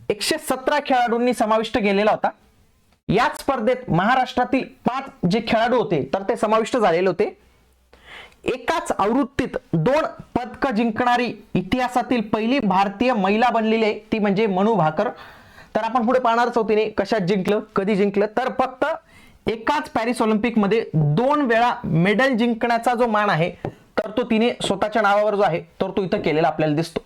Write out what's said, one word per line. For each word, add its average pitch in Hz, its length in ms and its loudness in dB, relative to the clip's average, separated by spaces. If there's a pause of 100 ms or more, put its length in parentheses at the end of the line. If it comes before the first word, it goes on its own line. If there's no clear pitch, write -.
एकशे 220 280 -4
सतरा 294 480 -2
खेळाडूंनी 240 480 0
समाविष्ट 220 440 0
केलेला 202 340 2
होता. - 180 -2 (800)
याच 254 300 0
स्पर्धेत 247 500 -2
महाराष्ट्रातील 240 760 0 (260)
पाच 262 420 -4
जे 226 160 0
खेळाडू 233 300 2
होते 160 360 -2
तर 196 80 -4
ते 226 140 -2
समाविष्ट 220 420 0
झालेले 190 300 2
होते. 208 300 -2 (1080)
एकाच 311 480 -4
आवृत्तीत 233 680 -2 (160)
दोन 247 320 2 (300)
पदकं 240 360 -4
जिंकणारी 240 600 0 (200)
इतिहासातील 247 680 0
पहिली 226 380 -2
भारतीय 202 540 2
महिला 214 360 2
बनलेली 220 360 2
आहे, 214 140 0
ती 220 200 -4
म्हणजे 208 280 2
मनू 196 260 2
भाकर. 180 360 0 (680)
तर 220 80 0
आपण 226 220 0
पुढे 254 140 2
पाहणारच 233 380 2
आहोत 214 120 0
तिने 214 200 2
कशात 208 300 -2
जिंकलं, 180 400 0 (160)
कधी 202 200 0
जिंकलं. 196 300 2
तर 240 240 -2 (100)
फक्त 262 260 0 (640)
एकाच 294 400 -2
पॅरिस 233 320 -2
ऑलिम्पिकमध्ये 220 720 0
दोन 208 480 2
वेळा 233 420 2
मेडल 202 540 2
जिंकण्याचा 233 560 0
जो 240 140 2
मान 208 220 0
आहे 175 220 0 (180)
तर - 400 -8
तो 247 140 -2
तिने 233 260 2
स्वतःच्या 214 520 -2
नावावर 208 340 2
जो 196 60 0
आहे 170 200 2
तर - 280 -6
तो 190 140 -2
इथं 196 180 -2
केलेला 160 260 2
आपल्याला 156 280 0
दिसतो. 160 300 -4